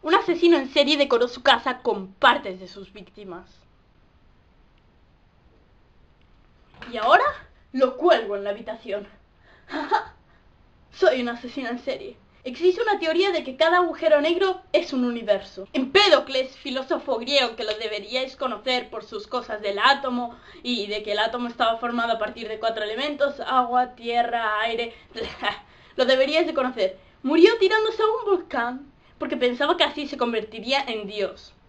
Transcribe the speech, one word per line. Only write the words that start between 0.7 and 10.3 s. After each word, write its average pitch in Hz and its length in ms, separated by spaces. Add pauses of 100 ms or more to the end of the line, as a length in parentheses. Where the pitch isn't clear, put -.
serie 285 240
decoró 262 320
su 247 160
casa 247 360
con 196 340
partes 220 460
de 185 80
sus 190 260
víctimas. 185 560 (3500)
Y 233 60
ahora 277 300 (480)
lo 262 240
cuelgo 240 400
en 202 80
la 208 60
habitación. 214 560 (600)
<laughs> - 1200